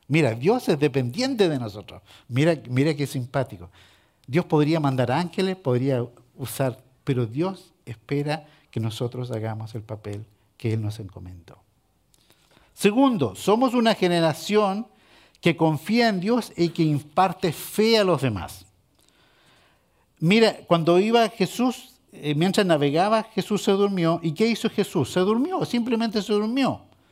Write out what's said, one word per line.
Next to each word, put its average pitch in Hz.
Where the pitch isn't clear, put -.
Mira, 139
Dios 185
es 160
dependiente 156
de 143
nosotros. 104
Mira, 147
mira 139
qué 143
simpático. 123
Dios 165
podría 156
mandar 131
ángeles, 185
podría 127
usar, 135
pero 123
Dios 170
espera 147
que 120
nosotros 120
hagamos 110
el 110
papel 107
que 113
Él 113
nos 107
encomendó. 90
Segundo, 208
somos 226
una 226
generación 190
que 165
confía 190
en 190
Dios 220
y 170
que 165
imparte 165
fe 220
a 208
los 160
demás. 101
Mira, 202
cuando 170
iba 226
Jesús, -
eh, 151
mientras 185
navegaba, 170
Jesús -
se 202
durmió. 185
¿Y 165
qué 220
hizo 233
Jesús? -
Se 180
durmió, 254
simplemente 226
se 214
durmió. 214